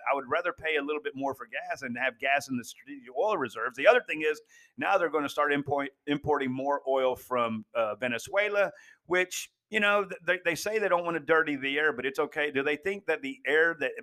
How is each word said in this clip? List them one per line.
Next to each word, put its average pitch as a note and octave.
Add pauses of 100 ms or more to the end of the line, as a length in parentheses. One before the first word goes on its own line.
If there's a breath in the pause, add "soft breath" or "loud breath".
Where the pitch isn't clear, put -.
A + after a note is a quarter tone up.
(100)
I C3+
would C3+
rather E3+
pay D#3
a C#3+
little D3+
bit C#3+
more C3+
for A#2+
gas D3
and A#2+
have B2+
gas C3+
in C3
the A#2
strategic C3
oil G3
reserves. A#2+
The C#3+
other A#3+
thing D#3
is D3+ (380 soft breath)
now F3+
they're E3+
gonna D3
start D3
import-, C#3 (180)
importing C#3+
more C3+
oil C3
from, A#2 (100)
uh, G#2+
Venezuela, F#3+ (360 loud breath)
which, F3+ (200)
you G#3+
know, G3+
th-, F3+
they, F3+
they E3+
say A3
they G3+
don't F3
wanna E3
dirty D#3
the C#3
air, D3+
but A#2+
it's C#3
okay. D3
Do C3+
they D3
think G3
that D3+
the C3+
air D#3+
that C3 (120)